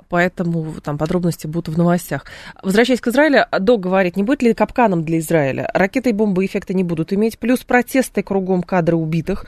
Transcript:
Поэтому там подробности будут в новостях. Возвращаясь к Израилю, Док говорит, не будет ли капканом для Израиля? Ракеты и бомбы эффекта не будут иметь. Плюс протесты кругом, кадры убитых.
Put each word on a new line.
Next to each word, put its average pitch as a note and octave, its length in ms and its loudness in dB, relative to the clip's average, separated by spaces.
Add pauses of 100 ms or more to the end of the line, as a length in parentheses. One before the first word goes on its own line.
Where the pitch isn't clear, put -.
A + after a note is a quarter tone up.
Поэтому E3+ 720 -2
там D3 160 -6
подробности E3 520 -2
будут D#3+ 260 -6
в - 20 -6
новостях. F3 480 0 (380)
Возвращаясь A#3 380 2
к - 80 -6
Израилю, C4+ 380 4 (120)
Док G3+ 220 2
говорит, F3+ 360 0
не G3 60 0
будет C4 200 0
ли A#3 120 4
капканом G#3 480 2
для E3 160 -2
Израиля? C#3+ 560 0
Ракеты G3+ 360 0
и - 20 2
бомбы G3 340 0
эффекта G3 260 -6
не F#3 120 0
будут E3 280 -4
иметь. G#3+ 280 0
Плюс A#3 240 0
протесты A#3+ 580 0
кругом, F#3 400 -2
кадры E3+ 340 0
убитых. D#3+ 520 -4